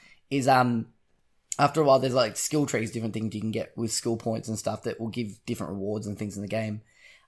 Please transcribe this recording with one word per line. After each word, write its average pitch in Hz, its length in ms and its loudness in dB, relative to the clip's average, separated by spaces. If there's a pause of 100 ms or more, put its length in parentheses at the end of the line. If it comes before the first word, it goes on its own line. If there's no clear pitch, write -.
(300)
is, 135 180 2
um, 123 400 4 (680)
after 143 240 4
a - 20 4
while, 135 160 8
there's, 127 140 0
like, 117 240 2
skill 147 300 0
trees, 113 240 -2
different 113 240 -4
things 110 180 -2
you 107 80 -6
can 110 100 -2
get - 240 -6
with 113 160 -2
skill 117 260 0
points 113 320 -4
and 110 100 -4
stuff 107 240 -4
that - 160 -4
will 113 100 -4
give 104 380 -6
different 101 260 -4
rewards 101 320 -4
and 101 140 -6
things 101 160 -6
in 101 80 -6
the 101 40 -6
game. 107 340 -4 (460)